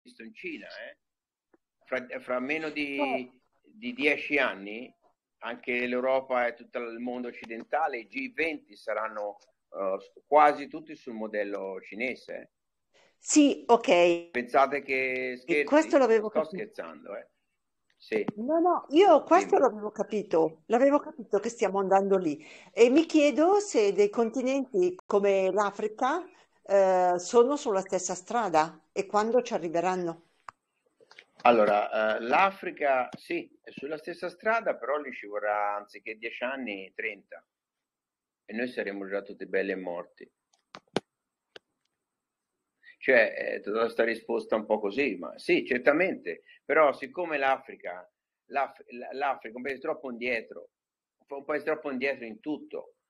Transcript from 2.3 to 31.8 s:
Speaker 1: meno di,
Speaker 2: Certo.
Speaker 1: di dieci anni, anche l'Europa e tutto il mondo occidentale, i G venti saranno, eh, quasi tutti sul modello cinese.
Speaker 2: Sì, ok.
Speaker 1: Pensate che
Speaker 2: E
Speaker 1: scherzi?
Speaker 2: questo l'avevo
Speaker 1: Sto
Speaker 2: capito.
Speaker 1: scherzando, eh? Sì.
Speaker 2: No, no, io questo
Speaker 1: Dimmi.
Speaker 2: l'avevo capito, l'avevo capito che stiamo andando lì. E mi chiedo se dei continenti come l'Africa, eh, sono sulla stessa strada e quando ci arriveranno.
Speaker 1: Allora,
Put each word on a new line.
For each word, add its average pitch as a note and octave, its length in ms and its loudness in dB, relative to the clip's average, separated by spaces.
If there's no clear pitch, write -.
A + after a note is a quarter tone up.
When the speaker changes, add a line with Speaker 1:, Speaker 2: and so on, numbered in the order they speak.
Speaker 1:
meno D#3 300 -4
di, D3 280 -6
Speaker 2:
Certo. - 400 -4
Speaker 1:
di B2 320 -12
dieci C#3+ 440 0
anni, A2 560 -4
anche B2 460 -6
l'Europa B2+ 640 0
e A#2 60 -4
tutto A#2+ 260 -12
il A#2 200 -10
mondo B2 280 -8
occidentale, A#2+ 720 -6
i A2+ 80 -14
G C3 260 -10
venti D3+ 420 -6
saranno, G#2+ 600 -6
eh, F#2+ 260 -4
quasi C#3+ 420 6
tutti D#3+ 280 -16
sul C3 180 -16
modello G2+ 680 -6
cinese. - 680 -10
Speaker 2:
Sì, C#4+ 480 4
ok. F3 640 4
Speaker 1:
Pensate C3+ 500 2
che C3 500 -4
Speaker 2:
E B2 60 -10
Speaker 1:
scherzi? D3 280 0
Speaker 2:
questo D#4 320 2
l'avevo A3+ 320 4
Speaker 1:
Sto - 120 0
Speaker 2:
capito. F3 220 -6
Speaker 1:
scherzando, E2 520 -14
eh? A#2+ 120 -14
Sì. G#3+ 260 -4
Speaker 2:
No, B3+ 240 -2
no, E4+ 300 2
io E4+ 340 8
questo - 340 4
Speaker 1:
Dimmi. - 40 4
Speaker 2:
l'avevo G#3+ 300 0
capito, E3+ 760 -2
l'avevo C#4 320 4
capito C4+ 400 -4
che G#3+ 100 -4
stiamo G3 300 -2
andando G3 380 4
lì. D#3+ 260 -2
E A#3 180 8
mi D4+ 160 6
chiedo D4+ 540 4
se A3 340 2
dei G3+ 160 4
continenti A#3 840 0
come G3 460 4
l'Africa, G#3+ 720 -2
eh, F#3 500 4
sono A#3+ 380 4
sulla A3 260 -2
stessa F#3 320 -4
strada E3+ 680 0
e F#3+ 160 -4
quando A3+ 340 2
ci A#3+ 120 -8
arriveranno. E3+ 680 -4
Speaker 1:
Allora, G#2+ 760 4